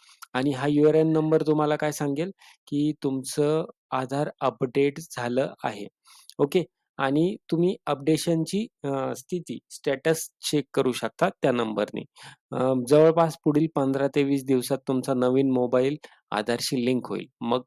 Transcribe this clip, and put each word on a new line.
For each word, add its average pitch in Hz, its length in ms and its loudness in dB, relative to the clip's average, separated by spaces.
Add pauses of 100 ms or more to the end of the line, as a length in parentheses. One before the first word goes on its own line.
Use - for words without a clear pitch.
(340)
आणि 135 180 0
हा 131 160 -4
यूआरएन 151 460 4
नंबर 156 280 2
तुम्हाला 151 340 2
काय 151 160 -2
सांगेल, 147 400 -4 (360)
की 147 260 -2 (100)
तुमचं 147 600 -2 (260)
आधार 135 380 -4 (120)
अपडेट 139 580 0
झालं 127 540 -4 (100)
आहे, 107 240 -8 (500)
ओके? 147 260 2 (340)
आणि 151 400 0 (140)
तुम्ही 175 340 2
अपडेशनची, 160 840 0 (160)
अ, 135 320 -4
स्थिती, 170 440 -8 (100)
स्टेटस - 600 -2 (220)
चेक 147 220 0
करू 131 180 2
शकता 123 380 -2
त्या 147 220 0
नंबरनी. 110 520 -2 (480)
अ, 131 220 0 (160)
जवळपास 160 540 4
पुढील 151 320 2
पंधरा 135 320 0
ते 143 160 0
वीस 139 220 0
दिवसात 131 320 0 (100)
तुमचा 131 260 -2
नवीन 127 380 2
मोबाईल 127 460 2 (340)
आधारशी 117 540 -2
लिंक 123 220 0
होईल. 98 200 -8 (140)
मग 120 240 -2